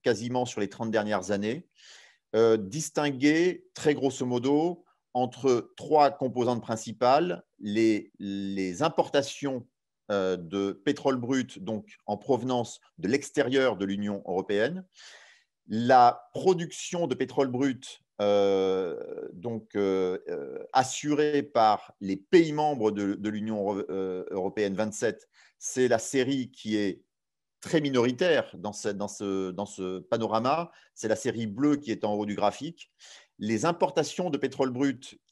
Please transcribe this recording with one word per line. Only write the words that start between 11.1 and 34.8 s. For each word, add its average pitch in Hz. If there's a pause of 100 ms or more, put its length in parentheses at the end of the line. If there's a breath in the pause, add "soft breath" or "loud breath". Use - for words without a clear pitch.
brut, 123
donc 104 (120)
en 104
provenance 123 (180 soft breath)
de 85
l'extérieur 131
de 95
l'Union 101
européenne, 107 (840 loud breath)
la 120
production 170
de 127
pétrole 135
brut, 127 (180)
euh, 95
donc, 110
euh, 95 (100)
euh, 71 (140)
assurée 147
par 110
les 95
pays 165
membres 147
de, 101
de 101
l'Union 107
euro-, 101
euh, 92
européenne 98
vingt-sept, 107 (300 soft breath)
c'est -
la 117
série 127
qui 107
est 101 (580)
très 165
minoritaire 131
dans 101
ce, -
dans 101
ce, 95
dans 98
ce 92
panorama. 123 (240 soft breath)
C'est -
la 131
série 113
bleue 139
qui 143
est 98
en 107
haut 104
du 104
graphique. 104 (480 loud breath)
Les 110
importations 170
de 139
pétrole 131
brut 131 (140)